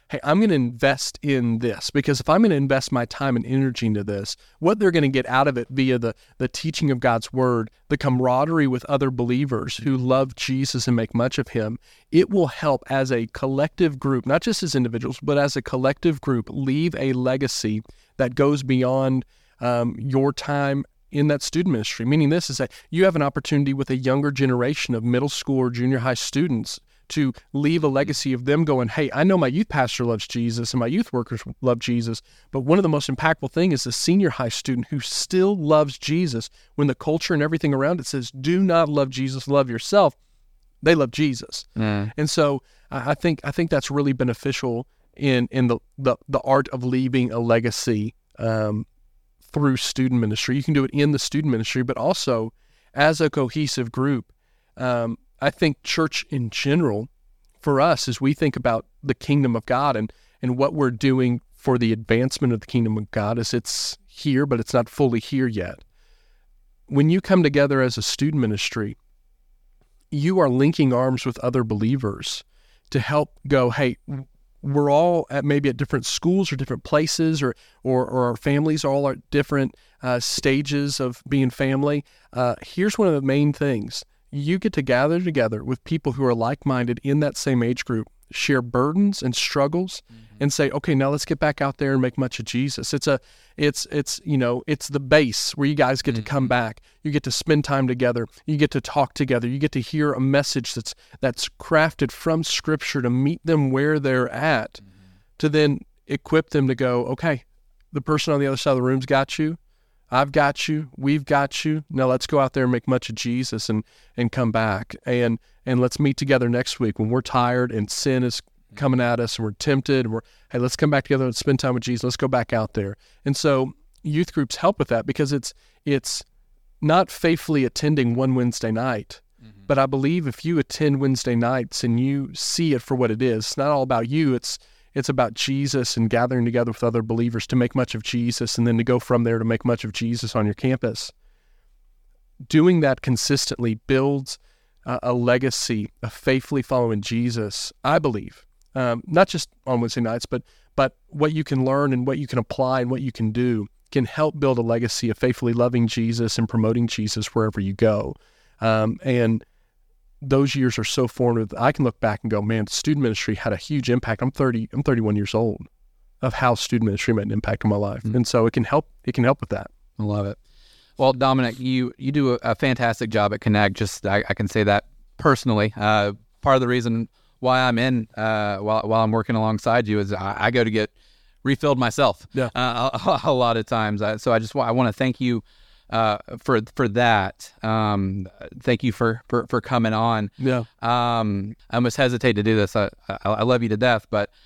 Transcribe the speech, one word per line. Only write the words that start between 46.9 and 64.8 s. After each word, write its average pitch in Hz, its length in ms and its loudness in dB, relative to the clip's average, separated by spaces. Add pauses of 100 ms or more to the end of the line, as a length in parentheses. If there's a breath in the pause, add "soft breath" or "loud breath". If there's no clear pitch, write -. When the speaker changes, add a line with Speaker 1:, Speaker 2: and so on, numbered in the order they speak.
Speaker 1:
a 117 80 -4
legacy, 117 760 0 (220)
um, 110 480 -2 (680)
through 143 240 2
student 127 420 0
ministry. 110 380 0
You 143 40 0
can 156 120 0
do 139 100 4
it - 80 -4
in 147 220 2
the 135 60 0
student 147 340 -2
ministry, 113 300 -2
but 123 140 -4
also 117 540 -2 (420)
as 151 280 2
a 151 80 2
cohesive 131 640 -2
group. 131 400 -2 (420)
Um, 120 420 -4 (220)
I 139 120 -2
think 156 320 0
church - 460 -2
in 123 200 -4
general, 139 580 0 (520)
for 139 200 0
us, 151 280 2
as 123 120 -4
we 135 140 2
think 143 220 0
about 120 300 -2 (180)
the 139 120 -2
kingdom 135 400 2
of 113 100 -4
God 135 300 0
and, 107 160 -4 (300 soft breath)
and 127 160 -2
what 135 160 0
we're 139 180 2
doing 127 500 2 (120)
for 127 240 0
the 117 160 2
advancement 117 600 0
of 110 60 -2
the - 80 -14
kingdom 113 300 0
of 104 140 -6
God, 110 280 -2
is 110 140 -4
it's - 440 -4 (100)
here, 143 380 0
but 131 140 0
it's - 140 -4
not 120 160 2